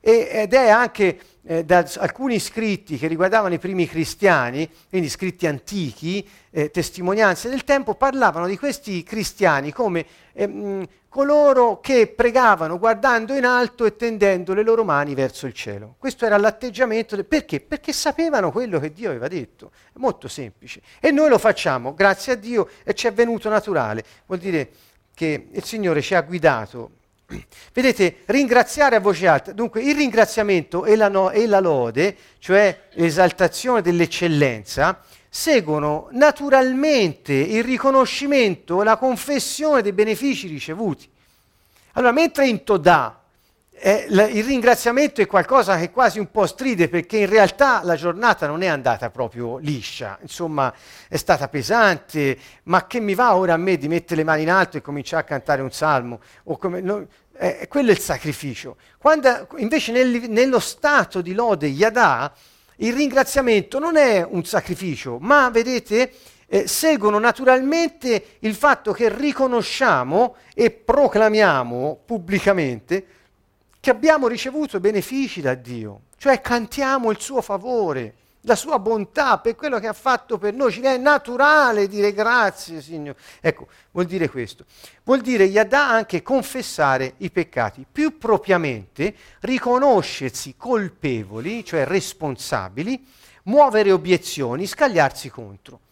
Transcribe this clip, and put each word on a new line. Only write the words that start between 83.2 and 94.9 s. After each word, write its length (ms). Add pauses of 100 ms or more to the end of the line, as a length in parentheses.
Ecco, 280 (220)
vuol 160
dire 220
questo. 360 (400)
Vuol 160
dire, 240
Yadà, 440
anche 340
confessare 960
i 120
peccati, 600
più 280
propriamente 960 (260)
riconoscersi 1160
colpevoli, 1080
cioè 200
responsabili, 1200 (400)
muovere 480
obiezioni, 720
scagliarsi 640